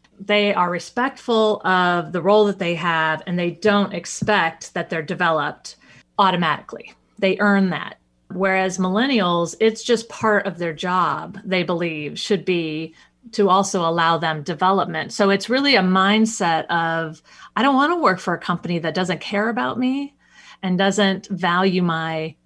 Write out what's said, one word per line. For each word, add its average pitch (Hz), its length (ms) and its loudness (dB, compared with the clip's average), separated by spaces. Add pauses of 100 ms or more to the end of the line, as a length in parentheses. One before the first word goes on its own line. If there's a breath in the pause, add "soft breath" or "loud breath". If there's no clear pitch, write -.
(200)
They 208 340 2
are 180 160 0
respectful 220 960 -2
of 175 460 0
the 175 100 -4
role 208 220 6
that 196 160 -2
they 170 160 -2
have, 160 500 -2
and 175 120 -2
they 175 120 0
don't 202 420 2
expect 175 840 -2
that 170 140 -6
they're 160 140 -6
developed 156 760 -2 (420 loud breath)
automatically. 175 760 0 (240)
They 190 200 2
earn 196 320 4
that. - 260 -8 (360)
Whereas 190 460 0
millennials, 185 800 0
it's 220 240 2
just 226 260 0
part 214 380 0
of 170 120 -8
their 170 140 -4
job, 170 720 -2
they 185 200 0
believe, 160 520 -4
should 185 280 -2
be 160 500 -4 (380 soft breath)
to 196 160 2
also 190 320 2
allow 165 380 2
them 156 260 -4
development. 175 680 0
So 202 180 2
it's 196 200 0
really 277 240 2
a 196 80 6
mindset 190 840 2
of, 165 560 -4 (340 loud breath)
"I 214 60 2
don't 269 120 4
want 262 160 4
to 349 100 -2
work 185 200 2
for 180 120 -2
a 165 60 -2
company 175 400 -4
that 160 160 -4
doesn't 180 260 -2
care 202 280 -2
about 247 320 -4
me 269 340 -2 (480 loud breath)
and 185 160 0
doesn't 196 480 2
value 180 560 0
my 160 640 -2